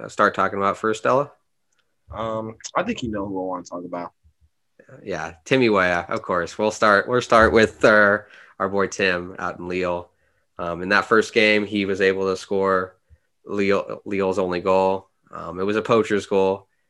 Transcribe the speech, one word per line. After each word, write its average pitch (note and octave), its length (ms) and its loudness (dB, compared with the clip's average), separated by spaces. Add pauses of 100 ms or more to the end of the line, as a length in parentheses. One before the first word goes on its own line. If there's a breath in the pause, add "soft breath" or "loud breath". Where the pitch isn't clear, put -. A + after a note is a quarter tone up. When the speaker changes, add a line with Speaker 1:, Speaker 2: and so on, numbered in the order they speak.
Speaker 1:
start G#2 260 2
talking F#2+ 240 -2
about G2 180 0
first, A2 240 -4
Stella? C3 320 0 (800)
Speaker 2:
Um, A2 460 -8 (180)
I F3 80 0
think A3+ 180 -8
you A#2 80 -6
know G2+ 160 -6
who F#2+ 140 -6
I F#2 60 -6
wanna F2+ 180 -8
talk F2 200 -12
about. F2 280 -10 (880)
Speaker 1:
Yeah, E2+ 340 -8 (100)
Timmy B2+ 240 4
Weah, F2+ 400 2
of A2 100 -6
course. F2 380 -6
We'll G#2+ 120 0
start, G#2 380 2
we'll B2 140 0
start A2+ 320 6
with A2 280 2
our, G#2 460 4 (300 loud breath)
our G2 100 -2
boy G2 200 -2
Tim F2+ 500 -2
out F2+ 200 -8
in F2 80 -12
Lille. F2+ 440 -4 (480)
Um, E2+ 240 -8
in F#2 80 -4
that G2+ 160 2
first A2 260 2
game, G#2+ 320 4
he G2+ 220 -2
was G2 160 -2
able F#2+ 240 2
to F#2 100 0
score F#2+ 600 -2 (500)
Lille, G2 580 -2
Lille's G2 340 -2
only F2+ 220 -2
goal. F#2+ 480 0 (220)
Um, E2 280 -12
it F#2 40 -4
was G#2 140 -2
a G#2+ 60 0
poacher's G#2+ 440 0
goal. F#2+ 420 0 (220)